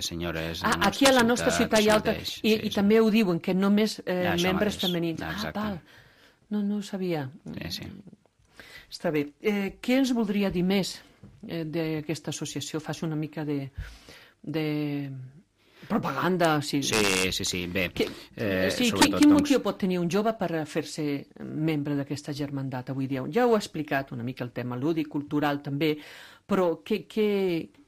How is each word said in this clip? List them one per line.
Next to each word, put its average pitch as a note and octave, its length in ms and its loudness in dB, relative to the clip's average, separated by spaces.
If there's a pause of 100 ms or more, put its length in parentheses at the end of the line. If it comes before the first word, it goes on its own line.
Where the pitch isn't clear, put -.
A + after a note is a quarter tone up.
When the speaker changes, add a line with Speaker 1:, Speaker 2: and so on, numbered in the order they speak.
Speaker 1:
senyores E2 600 -4
Speaker 2:
Ah, A3+ 80 2
Speaker 1:
a E3+ 80 -2
la G3+ 80 4
Speaker 2:
aquí C4+ 180 2
a C4+ 60 6
la B3+ 100 6
nostra A#3+ 300 2
Speaker 1:
ciutat, A3 240 2
Speaker 2:
ciutat - 20 6
hi G#3+ 80 4
ha G#3+ 60 6
Speaker 1:
això G#3+ 80 2
Speaker 2:
altres, A3 160 -2
Speaker 1:
mateix, - 240 -8
Speaker 2:
i, G#3+ 80 4
Speaker 1:
sí, A3 80 4
Speaker 2:
i A3 100 -4
Speaker 1:
sí. G3 80 -6
Speaker 2:
també G#3 240 6
ho A3 80 6
diuen, G3+ 320 4
que F#3+ 160 -2
només, G3+ 480 4
eh, F#3 220 -2
Speaker 1:
Ja, F3+ 80 2
això F3 160 2
Speaker 2:
membres F#3+ 260 2
Speaker 1:
mateix. - 140 -4
Speaker 2:
femenins. E3+ 320 -2
Speaker 1:
Ah, E3 80 -6
Speaker 2:
Ah, E3+ 80 -6
Speaker 1:
exacte. F3 220 -4
Speaker 2:
val. G#3 200 -4 (720)
No, G#3 160 -2
no G#3 160 -2
ho - 0 -
sabia. F3 480 -4 (240)
Speaker 1:
Sí, - 240 -8
sí. - 100 -10 (1040)
Speaker 2:
Està - 240 -4
bé. D3 140 0 (120)
Eh, G3+ 400 -2
què B3+ 220 2
ens B3+ 100 2
voldria G3+ 380 2
dir F3 140 0
més, F#3 340 0 (500)
eh, E3 160 -6
d'aquesta D#3 640 -4
associació? D3+ 500 -6
Fas - 240 -8
una D#3 120 -2
mica D#3 320 -6
de, C#3 220 -4 (720)
de D3+ 680 -2 (800)
propaganda, D#3+ 760 2
sí. C#3+ 200 -2
Speaker 1:
Sí, G2 500 2
sí, G2 120 -4
sí. F2+ 220 -2
Bé, F2 240 0
Speaker 2:
Que, - 180 0 (280)
Speaker 1:
eh, G2 340 2
Speaker 2:
sí, B3 200 2
Speaker 1:
sobretot, G3 120 4
Speaker 2:
quin, F#3 160 4
quin D4 120 8
Speaker 1:
doncs D4 120 8
Speaker 2:
motiu C#4 220 2
pot G3 140 -2
tenir F#3 220 0
un E3+ 100 0
jove G#3+ 260 2
per E3 300 -2
fer-se D3+ 380 -6 (400)
membre D3 520 0
d'aquesta C#3 400 -6
germandat C3+ 540 -6
avui C3+ 160 -2
dia? C3 240 -2
Ja A#3+ 160 4
ho A#3 80 6
ha G#3 80 4
explicat D3 500 -4
una A#2 120 -6
mica B2+ 200 -6
el A2+ 80 -10
tema B2 240 -6
lúdic, D3+ 320 0
cultural C#3+ 540 -2
també, D3 320 0 (540)
però F#3 360 2
què, G3 240 -2
què, G#3+ 200 0 (600)